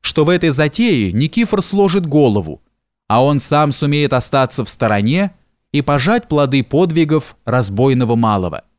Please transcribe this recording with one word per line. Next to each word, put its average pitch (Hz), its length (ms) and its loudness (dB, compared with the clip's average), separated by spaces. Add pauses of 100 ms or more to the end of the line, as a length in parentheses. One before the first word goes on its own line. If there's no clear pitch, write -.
что - 240 -2
в 147 40 0
этой 170 220 2
затее 143 600 0
Никифор 185 500 -2
сложит 196 440 0
голову, 110 540 0 (480)
а 117 140 2
он 143 180 2
сам 147 320 0
сумеет 147 400 -2
остаться 131 520 -2
в - 40 -6
стороне 123 640 0 (400)
и 143 100 0
пожать 147 460 0
плоды 139 340 0
подвигов 156 840 0
разбойного 120 720 0
малого. 101 480 -2 (140)